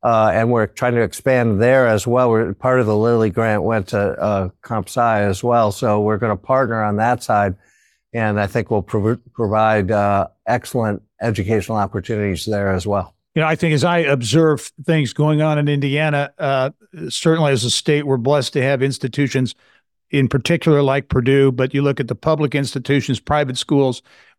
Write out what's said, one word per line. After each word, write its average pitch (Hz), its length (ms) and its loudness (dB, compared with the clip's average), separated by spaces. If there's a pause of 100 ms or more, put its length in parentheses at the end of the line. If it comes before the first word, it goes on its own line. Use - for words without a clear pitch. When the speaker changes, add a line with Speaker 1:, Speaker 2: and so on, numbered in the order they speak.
Speaker 1:
uh, 110 320 2
and 113 160 2
we're 113 180 2
trying 123 280 -2
to 117 60 2
expand 117 600 0
there 127 260 4
as 110 200 0
well. 123 220 2
We're, 110 240 0
part 127 260 0
of 117 60 2
the 107 100 2
Lilly 110 360 2
grant 107 320 0
went 107 260 -2
to, 104 100 -2
uh, 98 500 -2 (120)
comp 107 260 -6
sci 113 340 0
as 101 220 -2
well, 117 300 2
so 107 260 0
we're 107 200 0
gonna 107 180 -2
partner 117 440 -2
on 104 160 -2
that 120 240 0
side, 101 340 0 (580)
and 107 260 -2
I 101 80 0
think 113 240 -4
we'll 107 100 0
prov-, 110 380 -2 (140)
provide, 107 580 0
uh, 101 360 0 (200)
excellent 117 540 -4 (200)
educational 107 560 -2
opportunities 101 680 -4
there 101 240 -2
as 92 180 -2
well. 101 260 -4 (220)
Speaker 2:
You 156 80 0
know, 160 40 0
I 156 80 0
think 156 200 0
as 135 80 0
I 175 160 2
observe 147 720 0 (120)
things 156 300 0
going 151 280 0
on 151 180 0
in 147 100 0
Indiana, 143 720 -2
uh, 135 320 -2 (380)
certainly 160 420 0
as 120 120 0
a 120 60 -2
state, 147 380 0
we're 135 100 0
blessed 131 360 0
to 139 100 0
have 135 180 0
institutions 135 720 -2 (560)
in 135 180 2
particular 147 540 2
like 139 280 0
Purdue, 135 420 4
but 127 200 -2
you 143 120 0
look 143 160 0
at 127 80 -4
the 113 80 -4
public 151 400 -2
institutions, 139 640 -2
private 147 360 -2
schools, 135 460 0 (380)